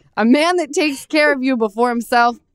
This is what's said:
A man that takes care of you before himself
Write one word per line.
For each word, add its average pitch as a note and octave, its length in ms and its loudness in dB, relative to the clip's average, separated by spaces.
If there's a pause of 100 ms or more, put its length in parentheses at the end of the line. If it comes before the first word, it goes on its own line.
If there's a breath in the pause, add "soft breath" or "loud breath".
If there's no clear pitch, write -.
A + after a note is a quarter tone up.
(160)
A G#3+ 80 0
man D4+ 340 2
that C#4+ 140 -4
takes D4 340 -2
care D4+ 260 2
of C4 100 -4
you C4 140 -2
before A3 320 -2
himself A#3+ 480 0 (180)